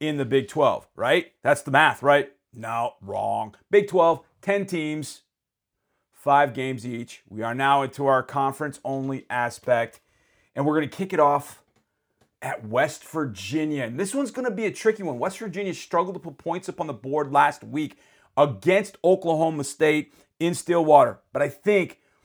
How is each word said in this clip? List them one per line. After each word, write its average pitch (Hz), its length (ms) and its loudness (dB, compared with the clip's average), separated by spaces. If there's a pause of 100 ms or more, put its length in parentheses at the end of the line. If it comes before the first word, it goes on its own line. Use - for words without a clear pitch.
in 151 160 -2
the 139 80 -2
Big 135 240 0
Twelve, 127 480 0
right? 143 360 0 (100)
That's 143 200 2
the 139 80 -10
math, 135 320 4
right? 139 300 4 (200)
No, 117 480 -4
wrong. 107 540 -6 (160)
Big 202 180 4
Twelve, 170 320 2 (220)
ten 196 240 -2
teams. 156 560 -6 (1000)
Five 143 300 4
games 131 320 -6
each. 117 420 -10
We 107 140 -10
are 113 120 -4
now 139 280 2
into 135 240 -4
our 131 160 4
conference-only 135 1080 -6
aspect, 120 720 -2 (560)
and 139 80 -2
we're 151 100 0
gonna 156 140 0
kick 190 240 -8
it 160 80 0
off 143 420 -2 (800)
at 120 260 -8
West 123 380 -2
Virginia. 143 800 -4
And 120 160 -8
this 196 140 -4
one's 277 160 -4
gonna 254 200 -4
be 214 140 -4
a 185 80 -4
tricky 214 300 0
one. 135 160 -6
West 185 200 -4
Virginia 190 360 -6
struggled 180 400 -2
to 180 60 -12
put 151 180 -16
points 175 300 -8
up 175 120 -10
on 160 60 -6
the 139 80 -8
board 135 360 -4
last 143 320 2
week 131 360 -8 (380)
against 151 680 2
Oklahoma 165 600 2
State 151 500 0 (260)
in 170 140 0
Stillwater. 151 640 6 (120)
But 147 100 -2
I 139 80 0
think 196 500 -2 (240)